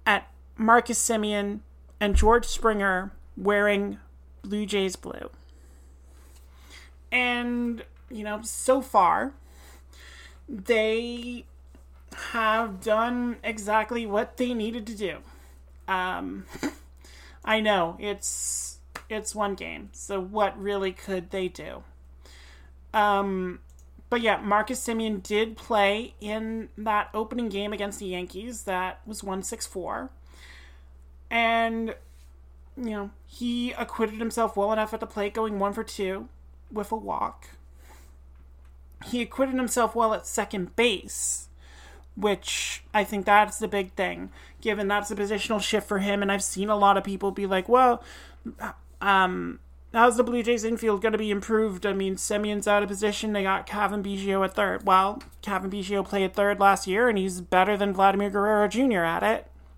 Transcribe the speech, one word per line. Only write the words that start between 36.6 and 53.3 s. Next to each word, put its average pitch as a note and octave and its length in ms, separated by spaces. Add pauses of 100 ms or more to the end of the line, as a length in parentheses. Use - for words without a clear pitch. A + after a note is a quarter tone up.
with G#3 220
a A3+ 60
walk. - 540 (1500)
He B3 160
acquitted C4 340
himself A#3+ 400
well A3+ 180
at F3+ 140
second G3 480
base, - 720 (680)
which - 680 (100)
I G#3 120
think G3+ 200
that's G#3 340
the A3 100
big G3 240
thing, F3+ 360 (300)
given G#3 300
that's G#3 200
a G#3+ 60
positional G3+ 460
shift G3+ 260
for G3+ 120
him. G3+ 220
And G3 80
I've G3 140
seen G3 260
a G#3+ 60
lot G3+ 220
of F#3+ 80
people G3 260
be G3 160
like, F#3+ 220
"Well, B3 340 (960)
um, F#3 600 (340)
how's A#3 240
the A#3+ 60
Blue A#3+ 200
Jays A3+ 200
infield A3 380
gonna A3 160
be G#3+ 140
improved? G3+ 540
I G3+ 80
mean, F#3+ 220
Semien's G#3 520
out G#3 160
of G3 60
position. G#3 440